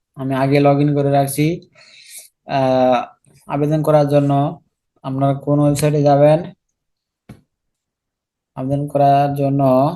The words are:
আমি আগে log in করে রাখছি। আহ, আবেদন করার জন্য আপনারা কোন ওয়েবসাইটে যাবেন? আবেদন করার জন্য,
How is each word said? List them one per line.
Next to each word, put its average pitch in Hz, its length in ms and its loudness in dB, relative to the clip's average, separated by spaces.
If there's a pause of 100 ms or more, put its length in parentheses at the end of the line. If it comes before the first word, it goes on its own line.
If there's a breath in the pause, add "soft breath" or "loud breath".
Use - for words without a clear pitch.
(160)
আমি 135 200 -6
আগে 139 240 0
log 143 240 2
in 147 100 0
করে 139 180 -2
রাখছি। 147 580 -2 (760 loud breath)
আহ, 131 600 0 (420)
আবেদন 147 360 -2
করার 151 240 2
জন্য 143 540 0 (420)
আপনারা 139 300 -2
কোন 147 260 -2
ওয়েবসাইটে 147 440 0
যাবেন? 147 500 2 (2000)
আবেদন 143 320 -6
করার 143 480 0
জন্য, 139 280 -2 (320)